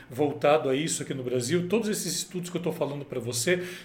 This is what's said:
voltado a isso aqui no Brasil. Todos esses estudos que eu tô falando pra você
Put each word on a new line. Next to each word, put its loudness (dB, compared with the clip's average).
voltado 4
a 4
isso 0
aqui -6
no -4
Brasil. 0
Todos 2
esses -2
estudos -6
que -2
eu -6
tô -2
falando -2
pra -6
você 0